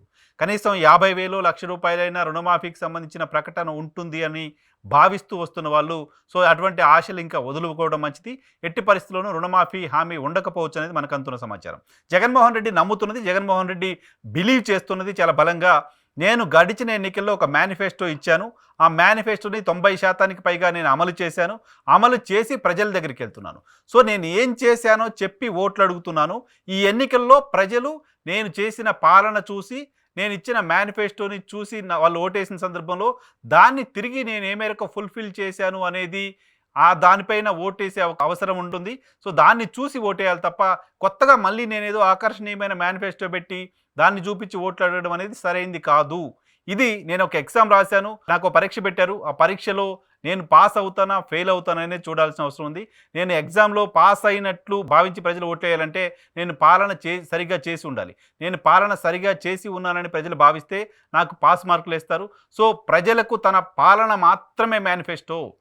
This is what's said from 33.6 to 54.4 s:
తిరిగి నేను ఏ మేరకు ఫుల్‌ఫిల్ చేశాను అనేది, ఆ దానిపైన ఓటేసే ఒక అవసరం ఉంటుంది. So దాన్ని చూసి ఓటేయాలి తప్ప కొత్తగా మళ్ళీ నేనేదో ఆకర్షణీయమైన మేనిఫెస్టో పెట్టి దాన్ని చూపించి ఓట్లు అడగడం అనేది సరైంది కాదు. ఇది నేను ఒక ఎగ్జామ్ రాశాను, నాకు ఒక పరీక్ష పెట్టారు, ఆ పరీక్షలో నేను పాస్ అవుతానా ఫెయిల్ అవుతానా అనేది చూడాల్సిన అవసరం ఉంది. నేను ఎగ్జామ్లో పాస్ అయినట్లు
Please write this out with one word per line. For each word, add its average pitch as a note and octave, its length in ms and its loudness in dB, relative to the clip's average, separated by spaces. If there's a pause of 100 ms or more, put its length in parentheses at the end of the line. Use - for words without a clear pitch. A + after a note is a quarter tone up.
తిరిగి B3 400 -8
నేను G#3+ 220 -8
ఏ G3 80 -4
మేరకు G#3+ 320 -6 (100)
ఫుల్‌ఫిల్ G#3 440 -10
చేశాను F#3+ 440 -4
అనేది, F3+ 420 -6 (520)
ఆ E3 160 6
దానిపైన G3 560 2
ఓటేసే F#3+ 520 -4
ఒక E3+ 220 -2
అవసరం F3+ 340 -2
ఉంటుంది. F3+ 420 -10 (260)
So G3+ 60 -8
దాన్ని G3 340 4
చూసి C4+ 340 -8
ఓటేయాలి F#3+ 400 -2
తప్ప F3 240 -2 (380)
కొత్తగా C4 340 4
మళ్ళీ A3 300 0
నేనేదో G#3+ 340 -6
ఆకర్షణీయమైన G3+ 760 -2
మేనిఫెస్టో F#3 540 -6
పెట్టి F3+ 340 -10 (360)
దాన్ని F#3 240 2
చూపించి G3 380 -10
ఓట్లు F3+ 260 -4
అడగడం F3 260 -2
అనేది F#3 240 -8
సరైంది F3+ 440 -6
కాదు. D3+ 540 0 (340)
ఇది G#3 360 -2
నేను F3+ 200 -2
ఒక F3 120 -4
ఎగ్జామ్ G#3 360 2
రాశాను, G3 480 2 (100)
నాకు F#3 180 0
ఒక E3 80 -4
పరీక్ష F#3+ 240 0
పెట్టారు, F#3 460 -2
ఆ D3+ 60 -6
పరీక్షలో G3 680 -2 (260)
నేను F#3 220 -4
పాస్ F#3+ 300 6
అవుతానా G3 420 -2
ఫెయిల్ F3 300 -4
అవుతానా F3 320 -2
అనేది E3+ 280 -8
చూడాల్సిన D#3 340 -2
అవసరం C#3+ 220 -8
ఉంది. E3+ 220 -12 (280)
నేను F3+ 180 -2
ఎగ్జామ్లో G#3 520 2
పాస్ G3+ 400 4
అయినట్లు G3+ 560 -2